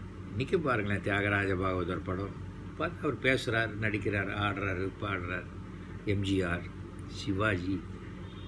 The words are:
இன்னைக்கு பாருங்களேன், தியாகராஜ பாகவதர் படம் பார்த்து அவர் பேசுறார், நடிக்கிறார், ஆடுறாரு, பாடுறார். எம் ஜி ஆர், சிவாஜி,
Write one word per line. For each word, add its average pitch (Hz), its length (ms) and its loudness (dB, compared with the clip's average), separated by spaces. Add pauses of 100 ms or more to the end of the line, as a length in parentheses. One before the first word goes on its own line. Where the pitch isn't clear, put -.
(300)
இன்னைக்கு 131 300 2
பாருங்களேன், 104 420 4
தியாகராஜ 101 540 4
பாகவதர் 90 480 2
படம் 92 260 -2 (460)
பார்த்து 165 260 -2
அவர் 135 200 0
பேசுறார், 113 640 2
நடிக்கிறார், 101 440 2 (100)
ஆடுறாரு, 95 500 0 (120)
பாடுறார். 90 440 -2 (600)
எம் 98 180 2
ஜி 95 200 4
ஆர், 87 200 0 (460)
சிவாஜி, 95 720 0 (680)